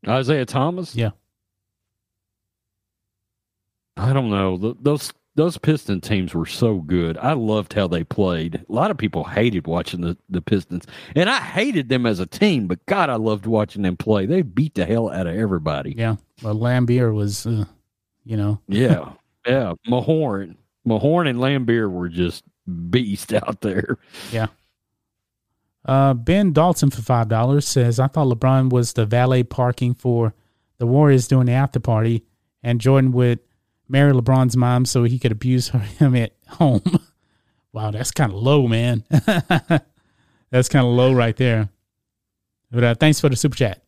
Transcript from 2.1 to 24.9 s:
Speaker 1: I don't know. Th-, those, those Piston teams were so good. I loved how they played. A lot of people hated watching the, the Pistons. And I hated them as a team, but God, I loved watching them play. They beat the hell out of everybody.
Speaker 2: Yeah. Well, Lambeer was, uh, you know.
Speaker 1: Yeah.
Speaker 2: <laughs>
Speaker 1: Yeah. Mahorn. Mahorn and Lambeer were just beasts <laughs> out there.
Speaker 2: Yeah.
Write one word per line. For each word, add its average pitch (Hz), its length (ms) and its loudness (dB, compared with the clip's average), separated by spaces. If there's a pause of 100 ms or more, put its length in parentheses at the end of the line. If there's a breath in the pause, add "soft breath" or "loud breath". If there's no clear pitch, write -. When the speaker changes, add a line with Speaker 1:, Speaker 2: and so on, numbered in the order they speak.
Speaker 1:
I 123 160 0
don't 127 180 0
know. 95 260 0
Th-, 104 240 -4
those, 147 320 -2 (220)
those 160 240 0
Piston 104 420 -2
teams 95 320 -4
were 82 140 -4
so 110 320 0
good. 82 400 -2
I 135 140 0
loved 107 400 -2
how 101 140 0
they 82 160 -2
played. 85 520 -4 (120)
A - 40 -12
lot 139 180 0
of 180 80 -4
people 90 260 -4
hated 101 440 -2
watching 85 340 -6
the, 85 160 -4 (100)
the 90 140 -6
Pistons. 90 440 -4 (300 loud breath)
And 175 140 2
I 262 100 0
hated 196 500 -4
them 123 180 0
as 101 120 -2
a 92 60 -4
team, 147 420 0
but 87 200 -6
God, 185 240 0
I 123 40 -4
loved 107 300 -2
watching 107 380 -2
them 90 120 -2
play. 101 300 0
They 175 160 0
beat 131 320 -2
the 90 120 -2
hell 113 240 0
out 90 180 -4
of 82 80 -6
everybody. 78 600 -2
Speaker 2:
Yeah. 113 200 -2 (260)
Well, 107 140 -4
Lambeer 120 580 2
was, 101 320 -4
uh, 110 200 -2 (580)
you 113 140 -6
know. 104 300 -2
Speaker 1:
Yeah. 113 460 0
Speaker 2:
<laughs> - 80 -20 (260)
Speaker 1:
Yeah. 123 260 0 (140)
Mahorn. 117 680 -2 (320)
Mahorn 147 400 2
and 123 120 -2
Lambeer 120 520 0
were 87 180 -6
just 85 340 -4 (480)
beasts 110 420 -4
<laughs> 107 140 -2
out - 140 -8
there. - 360 -4 (340 loud breath)
Speaker 2:
Yeah. 110 160 -4 (1400)